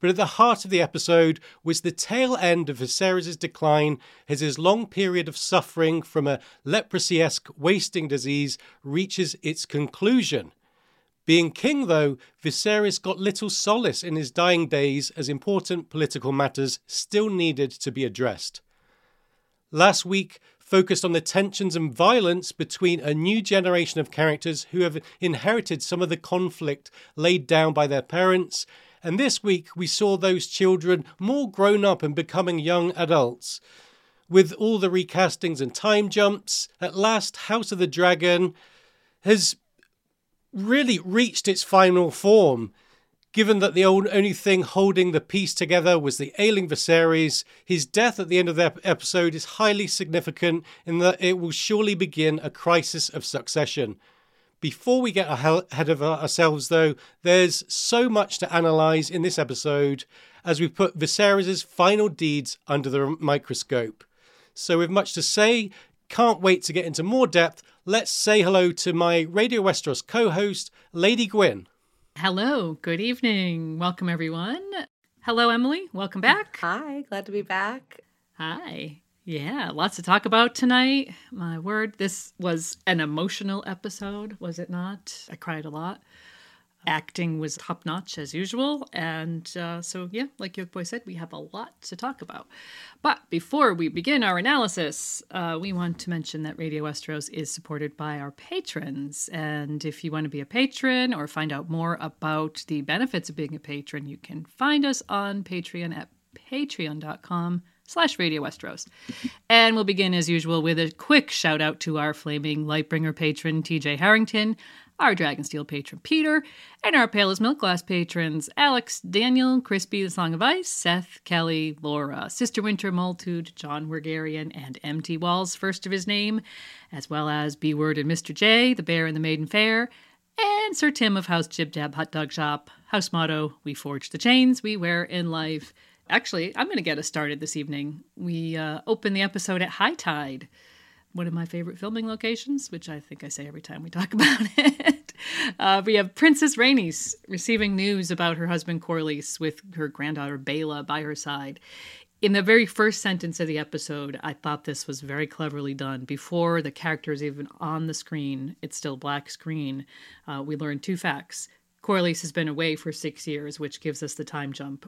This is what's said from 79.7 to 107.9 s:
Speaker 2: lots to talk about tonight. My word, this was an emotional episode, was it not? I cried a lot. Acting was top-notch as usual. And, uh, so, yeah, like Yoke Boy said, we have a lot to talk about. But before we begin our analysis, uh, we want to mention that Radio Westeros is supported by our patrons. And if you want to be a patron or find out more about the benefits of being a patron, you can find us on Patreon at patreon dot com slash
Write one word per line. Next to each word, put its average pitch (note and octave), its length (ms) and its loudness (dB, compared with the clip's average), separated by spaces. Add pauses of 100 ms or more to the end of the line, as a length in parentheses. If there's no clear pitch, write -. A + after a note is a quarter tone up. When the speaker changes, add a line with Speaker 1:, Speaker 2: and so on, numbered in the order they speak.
Speaker 2:
lots E3+ 220 -2
to F3 60 -10
talk F#3 240 2
about A3+ 280 2
tonight. C4 600 2 (180)
My E3+ 260 -8
word, G#3 420 -6
this - 380 -6
was E3 480 -4
an F3+ 140 2
emotional F#3 680 -4
episode, G3+ 760 -12
was E3+ 180 -10
it F3+ 100 -10
not? F#3 640 -10
I E3 60 -14
cried D#3 260 -10
a D#3 60 -12
lot. E3 320 -10 (880)
Acting D#3+ 500 -4
was D#3 200 -6
top-notch F3 600 -10
as D3 160 -10
usual. B3 580 -4
And, E3 640 -8
uh, E3+ 280 -8
so, F3+ 280 -10
yeah, A#3 140 -6 (140)
like F#3+ 180 -12
Yoke F#3 140 -12
Boy F#3 100 -8
said, A#3 240 -10
we F#3 80 -14
have E3+ 180 -12
a D#3+ 60 -14
lot F3 460 -14
to - 120 -14
talk B3+ 280 -10
about. - 240 -18 (560)
But - 160 2 (100)
before G3 460 2
we E3+ 120 -2
begin F3 360 0
our F3+ 160 0
analysis, F#3+ 920 -2
uh, E3+ 320 -4
we G3 120 -6
want F3 260 -4
to - 100 -10
mention D#3+ 320 -6
that D#3 160 -10
Radio D3+ 260 -6
Westeros D3+ 460 -8
is D#3 220 -10
supported D3+ 440 -10
by D3+ 220 -8
our C#3+ 140 -12
patrons. - 1000 -10
And D3+ 540 -6
if D3 180 -10
you D#3+ 80 -8
want D#3 120 -4
to D3+ 80 -6
be D3 80 -8
a C#3 80 -10
patron B3+ 640 0
or D3+ 140 -6
find D#3 260 -4
out D3 160 -8
more E3 320 -2
about D#3 640 -6
the D3+ 160 -4
benefits F#3+ 480 -2
of D#3 60 -14
being D3+ 180 -6
a D3 60 -10
patron, C#3+ 480 -12
you D3 100 -14
can D#3+ 280 -14
find C#4+ 380 0
us C#4 240 -2
on G3+ 360 -4
Patreon E3+ 520 -8
at - 140 -12 (420)
patreon G3 480 -6
dot D3+ 220 -12
com F3 400 -4 (240)
slash E4 320 0